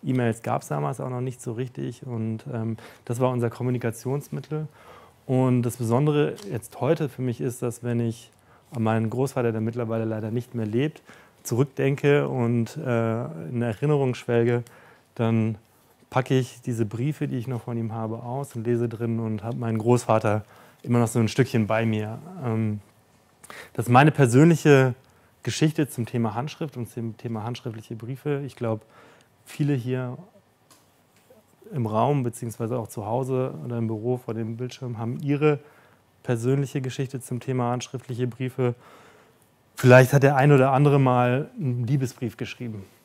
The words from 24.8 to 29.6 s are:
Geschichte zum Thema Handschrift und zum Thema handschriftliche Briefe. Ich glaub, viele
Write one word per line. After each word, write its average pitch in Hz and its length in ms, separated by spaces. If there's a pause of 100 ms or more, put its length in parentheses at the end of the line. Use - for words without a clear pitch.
Geschichte 151 460
zum - 180
Thema 113 300
Handschrift 139 420
und 117 120
zum 113 280
Thema 113 260
handschriftliche 117 520
Briefe. 131 500
Ich 123 100
glaub, 113 260 (640)
viele 147 280